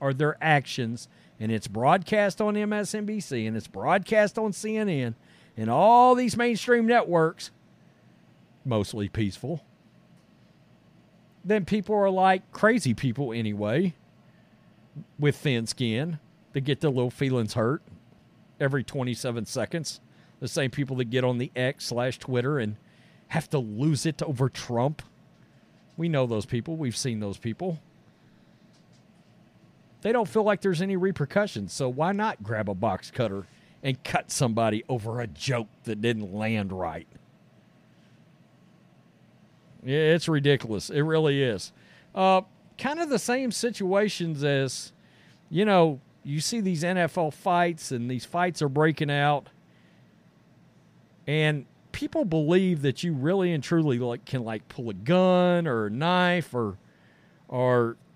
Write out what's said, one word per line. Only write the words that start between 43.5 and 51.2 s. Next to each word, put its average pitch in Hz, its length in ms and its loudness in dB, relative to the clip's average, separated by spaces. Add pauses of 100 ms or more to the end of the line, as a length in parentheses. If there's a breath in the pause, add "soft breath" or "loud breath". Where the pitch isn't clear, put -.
situations 190 920 0
as, 135 480 0 (560 soft breath)
you 165 160 0
know, 170 360 4 (220)
you 147 180 -6
see 233 200 -4
these 180 240 0
N 185 140 0
F 170 180 0
L 160 140 0
fights, 175 600 0
and 120 200 -4
these 127 160 -6
fights 175 340 -2
are 151 80 2
breaking 151 420 2
out, 147 380 0 (1800 soft breath)